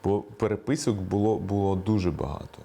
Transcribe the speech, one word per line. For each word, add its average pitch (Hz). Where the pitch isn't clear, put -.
Бо 101
переписок 113
було, 101
було 98
дуже 95
багато. -